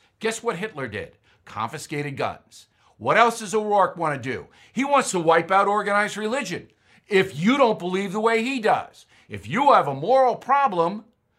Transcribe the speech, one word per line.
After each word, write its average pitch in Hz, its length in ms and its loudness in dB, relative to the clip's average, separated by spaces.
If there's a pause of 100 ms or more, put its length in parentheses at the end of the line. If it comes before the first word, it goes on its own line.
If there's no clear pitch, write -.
(200)
Guess 220 240 -6
what 214 140 -4
Hitler 147 280 -8
did? 98 300 -10 (280)
Confiscated 143 720 -8
guns. - 500 -8 (320)
What 131 180 2
else 226 240 4
does 208 140 -8
O'Rourke 202 420 2
want 151 240 -4
to 127 120 -8
do? 98 140 -10 (260)
He 254 120 -2
wants 277 260 2
to 185 80 -2
wipe 165 320 2
out 196 160 4
organized 202 500 0
religion. 214 520 -6 (400)
If 190 280 2
you 208 200 2
don't 226 240 2
believe 180 320 -4
the 214 80 -4
way 226 240 0
he 262 160 -6
does, 160 460 -2 (220)
if 101 200 -12
you 254 240 4
have 185 160 4
a 139 60 -2
moral 233 420 2
problem, 214 680 0 (340)